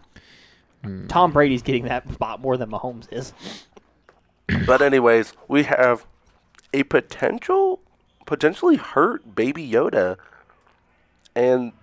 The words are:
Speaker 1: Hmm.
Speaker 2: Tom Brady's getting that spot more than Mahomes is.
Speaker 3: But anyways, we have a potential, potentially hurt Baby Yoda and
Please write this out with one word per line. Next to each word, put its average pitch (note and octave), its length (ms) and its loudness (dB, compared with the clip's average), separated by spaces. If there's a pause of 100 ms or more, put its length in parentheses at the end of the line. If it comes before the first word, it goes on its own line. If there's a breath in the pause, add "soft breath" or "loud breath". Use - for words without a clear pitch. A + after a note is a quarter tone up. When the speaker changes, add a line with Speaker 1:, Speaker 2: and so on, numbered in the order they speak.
(840 soft breath)
Speaker 1:
Hmm. G2 240 -12
Speaker 2:
Tom E3+ 260 2
Brady's C#3+ 300 2
getting B2+ 240 -2
that B2 260 -6
spot A2 300 -8
more C3 160 -2
than A2 120 -8
Mahomes A#2 400 -10
is. B2 220 -12 (1300 loud breath)
Speaker 3:
But B2+ 160 4
anyways, A#2+ 500 4 (160)
we C#3+ 140 2
have B2+ 420 2 (720)
a C#3 80 0
potential, F#4 1000 -2 (460)
potentially F#3+ 500 0
hurt D3 580 -2
Baby C#3 320 -4
Yoda G#2+ 520 0 (1160 soft breath)
and B2 380 2 (100)